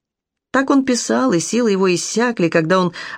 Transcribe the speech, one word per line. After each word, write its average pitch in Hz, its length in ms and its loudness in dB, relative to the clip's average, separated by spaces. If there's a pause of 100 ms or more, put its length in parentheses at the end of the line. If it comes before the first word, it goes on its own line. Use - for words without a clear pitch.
(500)
Так 269 180 0
он 277 160 2
писал, 247 480 0
и 170 80 2
силы 226 300 0
его 190 240 2
иссякли, 214 560 -2
когда 170 300 2
он 180 120 0 (260)